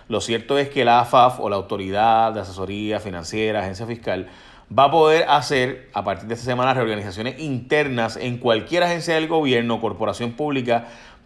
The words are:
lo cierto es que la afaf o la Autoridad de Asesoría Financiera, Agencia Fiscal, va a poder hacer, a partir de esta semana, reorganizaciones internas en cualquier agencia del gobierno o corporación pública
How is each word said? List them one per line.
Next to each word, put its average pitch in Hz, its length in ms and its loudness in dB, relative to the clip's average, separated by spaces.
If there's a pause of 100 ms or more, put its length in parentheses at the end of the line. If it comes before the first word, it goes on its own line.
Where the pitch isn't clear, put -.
lo 107 100 -2
cierto 117 380 -2
es 143 100 0
que 139 160 -2
la 120 160 6
afaf 123 400 4
o 107 100 -2
la 101 60 0
Autoridad 104 760 0
de 104 80 -6
Asesoría 98 580 -6
Financiera, 104 640 -4
Agencia 95 240 -8
Fiscal, 110 420 -6 (500)
va 135 80 8
a 143 60 4
poder 160 380 6
hacer, 139 640 0
a 104 100 -4
partir 101 240 -6
de 117 60 -6
esta 113 120 -8
semana, 127 280 0
reorganizaciones 110 680 -4
internas 131 800 -2
en 120 220 -6
cualquier 127 440 0
agencia 170 320 0
del 160 140 0
gobierno 123 460 2
o 107 40 -6
corporación 110 540 -4
pública 123 540 -2 (380)